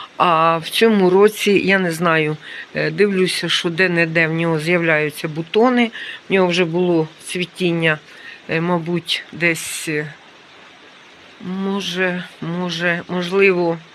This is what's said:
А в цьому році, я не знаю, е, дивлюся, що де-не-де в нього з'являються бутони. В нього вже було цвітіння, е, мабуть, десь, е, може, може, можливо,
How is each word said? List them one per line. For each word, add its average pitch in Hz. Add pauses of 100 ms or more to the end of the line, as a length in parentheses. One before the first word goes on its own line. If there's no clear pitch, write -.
(160)
А 165
в 160
цьому 208
році, 208
я 196
не 175
знаю, 160 (380)
е, 156
дивлюся, 185
що -
де-не-де 170
в 160
нього 165
з'являються 160
бутони. 226 (380)
В -
нього 185
вже 175
було 165 (160)
цвітіння, 170 (500)
е, 160
мабуть, 170
десь, 165
е, 151 (1300)
може, 185 (160)
може, 175
можливо, 180 (160)